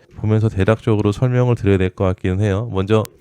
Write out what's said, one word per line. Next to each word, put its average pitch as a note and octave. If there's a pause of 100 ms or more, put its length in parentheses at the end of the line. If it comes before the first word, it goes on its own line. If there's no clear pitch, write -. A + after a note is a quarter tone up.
(180)
보면서 A2
대략적으로 G#2
설명을 B2
드려야 G2
될 F#2
것 -
같기는 F#2
해요. G#2+
먼저 G2+ (180)